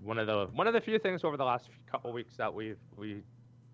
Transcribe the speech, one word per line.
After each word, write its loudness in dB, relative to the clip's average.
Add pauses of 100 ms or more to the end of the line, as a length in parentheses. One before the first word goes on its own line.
one 0
of 2
the, 4
one 2
of 2
the 4
few 2
things 0
over 0
the 0
last 0 (200)
couple -6
weeks -8
that -2
we've, -6 (200)
we -8 (520)